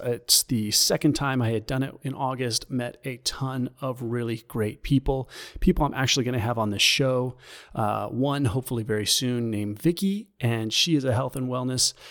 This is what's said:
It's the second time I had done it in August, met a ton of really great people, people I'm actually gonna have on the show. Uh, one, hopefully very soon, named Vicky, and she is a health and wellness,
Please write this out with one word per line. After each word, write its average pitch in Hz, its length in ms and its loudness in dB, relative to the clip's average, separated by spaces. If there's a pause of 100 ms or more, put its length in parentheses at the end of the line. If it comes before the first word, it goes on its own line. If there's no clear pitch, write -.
It's - 380 2
the 107 300 0
second 160 420 4
time 131 260 2
I 117 120 2
had 107 140 -2
done 131 160 0
it 135 200 -4
in 131 100 -6
August, 127 580 -4
met 120 320 -4
a 127 140 -8
ton 131 540 -4 (100)
of 127 220 -4
really 117 440 -4
great 110 360 -4
people, 135 480 0 (280)
people 160 280 4
I'm 135 80 -4
actually 131 320 0
gonna 123 120 0
have 113 200 0
on 107 100 2
the 101 100 -2
show. 127 600 2 (360)
Uh, 104 340 0
one, 139 360 0
hopefully 123 380 0
very 107 240 0
soon, 120 440 0
named 104 300 -2
Vicky, 196 480 0 (100)
and 113 320 0
she 165 260 2
is 135 100 0
a 123 80 4
health 131 200 -2
and 131 140 -2
wellness, 127 460 0 (160)